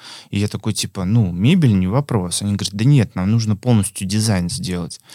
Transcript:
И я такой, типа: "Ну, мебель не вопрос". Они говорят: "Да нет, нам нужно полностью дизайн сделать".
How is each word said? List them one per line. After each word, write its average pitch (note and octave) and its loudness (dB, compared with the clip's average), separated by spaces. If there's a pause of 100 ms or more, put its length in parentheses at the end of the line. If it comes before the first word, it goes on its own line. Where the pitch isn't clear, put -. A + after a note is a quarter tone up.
(320)
И G2+ -2
я G#2 0
такой, F#2+ -6
типа: - -6
"Ну, G2+ 2
мебель A#2 4
не F2+ 0
вопрос". G#2 -2
Они G2+ -2
говорят: G2 -6
"Да A2 0
нет, C#3 4
нам F#2+ 0
нужно A2 0
полностью G#2 0
дизайн G2+ 0
сделать". F2+ -6 (160)